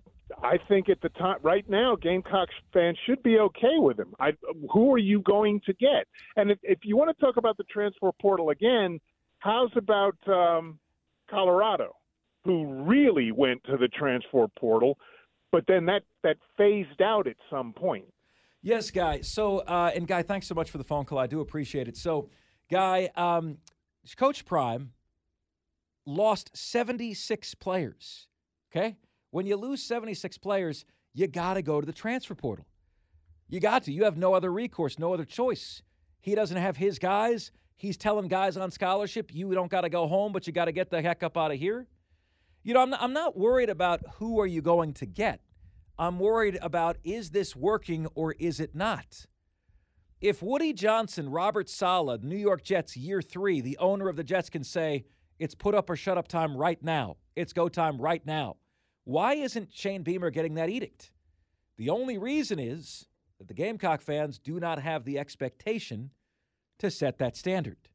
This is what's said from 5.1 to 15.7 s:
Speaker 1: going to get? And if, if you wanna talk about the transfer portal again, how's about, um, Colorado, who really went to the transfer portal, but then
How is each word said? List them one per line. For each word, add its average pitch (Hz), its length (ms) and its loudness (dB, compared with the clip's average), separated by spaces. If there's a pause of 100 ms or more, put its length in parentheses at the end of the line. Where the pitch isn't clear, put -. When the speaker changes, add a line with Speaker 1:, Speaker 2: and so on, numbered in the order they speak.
Speaker 1:
going 208 440 4
to 196 80 0
get? 254 340 2 (300)
And 202 140 4
if, 202 120 2
if 190 200 2
you 208 140 2
wanna 320 160 4
talk 254 240 2
about 226 200 2
the 202 80 -8
transfer 202 460 -2 (100)
portal 185 280 2
again, 190 500 2 (400)
how's 226 360 2
about, 202 420 2 (100)
um, 170 520 2 (500)
Colorado, 190 680 2 (480)
who 170 220 2 (200)
really 190 460 6
went 127 340 2
to 135 120 0
the 123 120 4
transfer 127 580 2 (100)
portal, 120 400 4 (540)
but 165 160 4
then 185 180 4